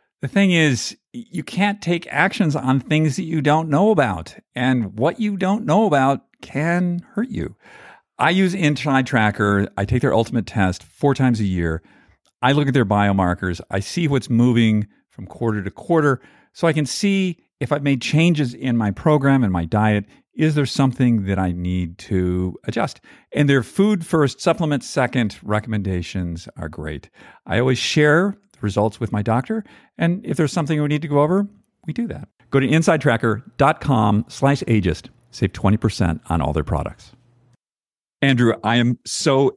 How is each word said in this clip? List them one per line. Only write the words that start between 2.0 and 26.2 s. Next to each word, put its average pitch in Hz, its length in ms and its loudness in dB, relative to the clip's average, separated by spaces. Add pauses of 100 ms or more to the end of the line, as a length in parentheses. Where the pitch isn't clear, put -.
actions 160 420 0
on 131 240 0
things 151 380 0
that 185 80 -4
you 160 180 -2
don't 151 260 2
know 165 220 2
about. 117 460 0 (180)
And 123 420 0
what 127 220 0
you 208 180 -4
don't 190 300 -2
know 196 180 2
about 139 360 2 (220)
can 175 640 -2 (100)
hurt 240 140 -4
you. - 280 -8 (640)
I 139 100 2
use 185 240 2
Inside 143 540 0
Tracker. 104 680 2
I 101 80 -2
take 123 160 0
their 135 140 2
ultimate 113 320 0
test 92 380 -2
four - 280 -2
times 127 280 0
a 107 40 0
year. 85 380 -2 (580)
I 127 120 2
look 143 160 2
at 131 60 0
their 127 120 2
biomarkers. 95 800 0
I 98 120 -4
see 170 260 -4
what's 139 240 -2
moving 117 560 2 (240)
from - 160 -18
quarter 110 360 -6
to 95 80 -8
quarter, 147 500 0 (320)
so - 160 -2
I 160 40 2
can 147 140 -2
see 190 520 -2 (200)
if 127 140 -4
I've 147 100 -2
made 139 180 0
changes 151 540 2
in 127 220 -2
my 107 140 2
program 139 520 2
and 101 100 2
my 85 120 0
diet. 104 400 2 (300)
Is 156 200 0
there 147 120 0
something 123 580 0
that 95 140 -2
I 92 140 0
need 90 460 -4
to 92 640 -2
adjust? - 360 -4 (320)
And 147 160 2
their 139 140 4
food 196 420 0
first, 147 360 0
supplement 156 440 0
second 123 580 -2
recommendations 95 1080 -4 (100)